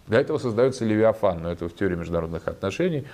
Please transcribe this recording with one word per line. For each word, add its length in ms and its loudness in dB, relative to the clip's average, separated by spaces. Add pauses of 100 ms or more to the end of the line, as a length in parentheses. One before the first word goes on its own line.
Для 140 4
этого 180 -2
создаётся 460 2
Левиафан, 580 2
но 80 -4
это 180 -6
в 60 -10
теории 220 0
международных 500 -4
отношений 680 -4